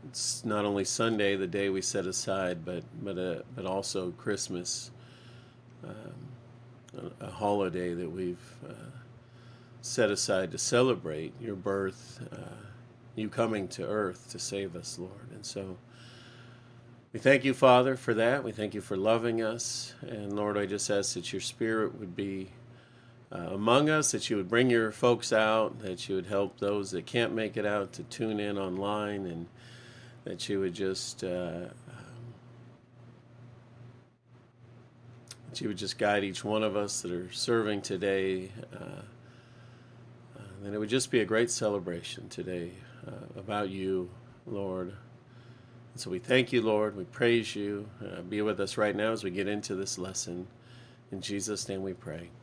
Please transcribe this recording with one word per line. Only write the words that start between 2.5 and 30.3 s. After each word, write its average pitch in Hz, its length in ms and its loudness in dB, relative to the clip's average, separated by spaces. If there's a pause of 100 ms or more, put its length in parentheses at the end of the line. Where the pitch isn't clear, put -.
but, 85 180 -6 (200)
but, 95 160 -4
uh, 90 240 -2 (120)
but 98 120 -6
also 95 440 -2
Christmas, - 800 -4 (960)
um, - 1400 -14
a, 104 60 -8
a - 20 -8
holiday 92 640 0
that 85 160 -4
we've, 87 480 -6 (100)
uh, - 220 -14 (920)
set 110 280 4
aside 95 420 2
to 80 60 -8
celebrate 92 840 2
your 113 160 -4
birth, 98 680 -4 (100)
uh, - 240 -12 (600)
you 110 140 -2
coming 107 380 2
to 90 180 -6
earth 101 460 -2
to 117 80 -10
save 98 360 -4
us, 85 220 -10
Lord. 98 340 -12
And 104 140 -14
so 95 320 -8 (1400)
we 107 60 -6
thank 135 260 8
you, 135 80 4
Father, 127 420 10
for 120 200 0
that. 123 280 4
We 113 80 -4
thank 104 220 -4
you 104 80 -4
for 95 160 -4
loving 113 460 4
us. - 580 -4
And 104 340 -6
Lord, 104 220 2
I 101 80 2
just 98 240 -2
ask 101 240 2
that - 180 -6
your - 100 -4
Spirit 113 580 0
would 90 160 -8
be, 98 340 -4 (840)
uh, 85 200 -6
among 120 400 6
us, 151 200 4
that 107 160 -2
you 113 100 2
would 90 120 -2
bring 123 220 6
your 113 200 6
folks 120 400 4
out, 110 500 4
that 92 280 -6
you 95 60 2
would 92 100 0
help 101 320 0
those 101 340 0
that 87 140 -4
can't 117 300 2
make 110 220 -2
it 104 80 0
out 104 280 0
to - 100 -10
tune 110 360 -2
in 104 180 0
online, 98 680 -2
and 85 180 -6 (800)
that - 240 -8